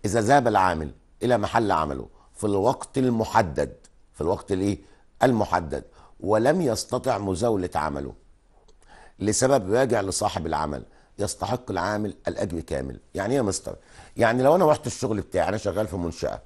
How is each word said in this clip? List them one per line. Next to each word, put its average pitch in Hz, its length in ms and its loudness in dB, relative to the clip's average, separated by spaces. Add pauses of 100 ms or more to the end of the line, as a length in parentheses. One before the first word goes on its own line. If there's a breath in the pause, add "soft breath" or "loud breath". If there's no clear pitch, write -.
إذا 107 160 2
ذهب 123 260 4
العامل 90 440 2 (320)
إلى 120 140 2
محل 104 340 0
عمله 73 360 -2 (280 soft breath)
في - 80 -10
الوقت 104 540 0
المحدد، 110 760 0 (400)
في - 80 -10
الوقت 85 300 -2
الإيه؟ 98 280 0 (440 soft breath)
المحدد، 90 600 0 (360 soft breath)
ولم 113 420 2
يستطع 123 560 -2
مزاولة 98 580 -2
عمله 71 380 -4 (1040 loud breath)
لسبب 107 540 2
راجع 120 280 2
لصاحب 95 440 -2
العمل، 76 380 -4 (360 soft breath)
يستحق 101 520 -4
العامل 101 420 -2 (140)
الأجر 87 320 -4
كامل. 67 400 -6 (160)
يعني 98 160 -2
إيه 143 60 2
يا 135 40 2
مستر؟ - 340 -4 (420 loud breath)
يعني 117 260 4
لو 147 120 6
أنا 170 160 4
رحت 147 160 0
الشغل 107 340 -4
بتاعي، 87 280 -2
أنا 104 80 -2
شغال 104 300 -2
في 87 80 -8
منشأة 82 500 -4